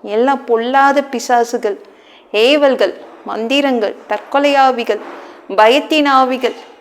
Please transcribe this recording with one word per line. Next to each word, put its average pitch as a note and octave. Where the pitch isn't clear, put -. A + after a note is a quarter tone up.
எல்லாம் B3
பொல்லாத C4+
பிசாசுகள், A#3+
ஏவல்கள், A#3
மந்திரங்கள், A3+
தற்கொலை C#4
ஆவிகள், A#3+
பயத்தின் C#4+
ஆவிகள் C4